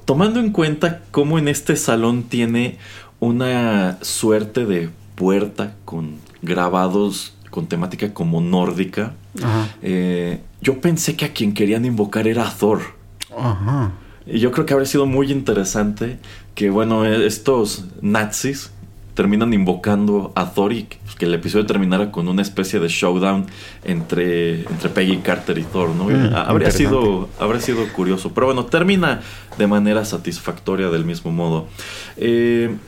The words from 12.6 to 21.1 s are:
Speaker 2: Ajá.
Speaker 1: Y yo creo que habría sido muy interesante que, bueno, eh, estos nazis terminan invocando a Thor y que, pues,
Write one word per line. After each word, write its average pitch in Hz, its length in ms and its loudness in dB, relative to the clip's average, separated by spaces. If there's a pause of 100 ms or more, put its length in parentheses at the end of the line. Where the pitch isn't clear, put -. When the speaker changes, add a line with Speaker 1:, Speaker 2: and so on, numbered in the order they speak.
Speaker 2:
Ajá. 117 560 0 (340)
Speaker 1:
Y 113 140 -2
yo 123 120 4
creo 156 140 0
que 143 60 2
habría 139 160 4
sido 139 180 4
muy 135 240 2
interesante 113 880 0 (360)
que, 104 160 2
bueno, 110 340 2
eh, 110 220 4
estos 107 580 0 (160)
nazis 107 720 -2 (440)
terminan 107 360 4
invocando 101 840 2
a 90 160 -2
Thor 104 200 2
y 110 120 -4
que, - 180 -18
pues, - 140 -14